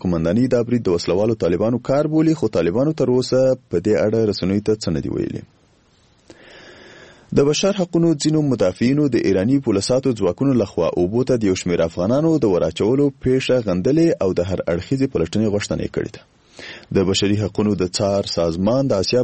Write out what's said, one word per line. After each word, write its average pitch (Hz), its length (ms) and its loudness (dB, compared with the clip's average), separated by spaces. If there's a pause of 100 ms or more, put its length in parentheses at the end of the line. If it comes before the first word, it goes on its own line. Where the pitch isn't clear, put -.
قومنداني 87 480 0
دا 120 160 2
برید 120 160 0
د 90 100 2
وسلوالو 104 480 0
طالبانو 104 460 0
کار 151 240 0
بولي، 160 260 2
خو 110 160 -2
طالبانو 110 460 0
تر 123 140 2
اوسه 127 260 0 (280)
په 90 160 -2
دې 107 80 2 (120)
اړه 110 140 2 (120)
رسنیو 98 400 -2
ته - 40 4
څه - 200 -6
نه 71 80 -2
دي - 140 -6
ویلي. - 260 -6 (2000)
د 143 100 2
بشر 196 320 0
حقونو 170 320 0
ځینو 151 400 0
مدافعینو 120 560 0
د 113 160 0
ایراني 107 420 2
پولساتو 123 540 0
ځواکونو 127 400 0
لخوا 85 340 -2
اوبو 107 300 0
ته 131 100 2
د 104 140 2
یو 90 100 0
شمېر 82 300 0
افغانانو 139 480 0
د 123 60 0 (100)
وراچولو 104 560 0 (120)
پیښه 131 320 0 (120)
غندلې 127 420 2 (120)
او 95 120 0
د 87 180 -2
هر 85 80 -4 (120)
اړخیزې 131 420 -2
پلټنې 85 400 0
غوښتنه 101 300 -4
یې - 120 -8
کړې - 220 -4
ده. - 100 -20 (680)
د 98 140 2
بشري 101 320 0
حقونو 104 400 0
د 90 60 -2 (100)
څار 98 340 0
سازمان 95 560 0
د 120 140 0
اسیا 123 220 0